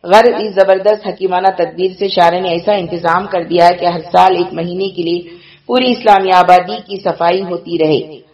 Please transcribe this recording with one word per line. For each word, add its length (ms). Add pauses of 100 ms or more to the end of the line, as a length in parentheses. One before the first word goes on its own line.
غرض 380
اس 140
زبردست 520
حکیمانہ 520
تدبیر 400
سے 100
شاعر 320
نے 80
ایسا 240
انتظام 540
کر 180
دیا 240
ہے 60
کہ 120
ہر 140 (120)
سال 240
ایک 160
مہینے 360
کے 140
لیے 180 (460)
پوری 260
اسلامی 400
آبادی 440 (100)
کی 140
صفائی 420
ہوتی 360
رہے 220 (340)